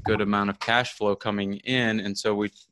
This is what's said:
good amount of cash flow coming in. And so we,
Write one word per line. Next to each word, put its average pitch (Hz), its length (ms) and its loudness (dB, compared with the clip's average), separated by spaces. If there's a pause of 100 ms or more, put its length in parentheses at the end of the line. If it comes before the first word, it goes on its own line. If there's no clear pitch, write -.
good 107 160 2
amount 101 300 2
of 98 100 -8
cash 120 320 0
flow 101 240 0
coming 101 420 -2
in. 120 400 0
And 101 180 -4
so 107 200 0
we, 104 140 0 (220)